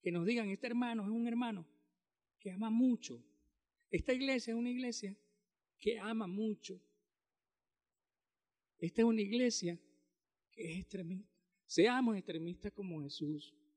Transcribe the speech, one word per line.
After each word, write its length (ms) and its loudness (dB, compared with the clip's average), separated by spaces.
Que 80 -2
nos 160 0
digan, 220 2
"Este 200 -4
hermano 360 0
es 60 -2
un 180 -2
hermano 400 -2
que 120 -10
ama 180 -2
mucho. 520 2
Esta 240 2
iglesia 400 0
es 40 0
una 120 0
iglesia 440 -4
que 220 0
ama 260 -4
mucho. 560 -4
Esta 240 0
es 40 8
una 160 4
iglesia 560 0
que 200 -10
es 80 -6
extremista". 500 -8
Seamos 500 6
extremistas 560 -6
como 300 -6
Jesús. 520 -6